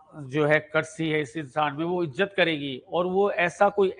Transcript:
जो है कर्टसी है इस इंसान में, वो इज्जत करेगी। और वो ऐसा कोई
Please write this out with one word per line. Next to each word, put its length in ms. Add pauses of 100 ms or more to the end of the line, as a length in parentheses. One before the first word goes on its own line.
(160)
जो 300
है 140
कर्टसी 500
है 120
इस 160
इंसान 380
में, 100
वो 180
इज्जत 340
करेगी। 520
और 160
वो 260
ऐसा 380
कोई 300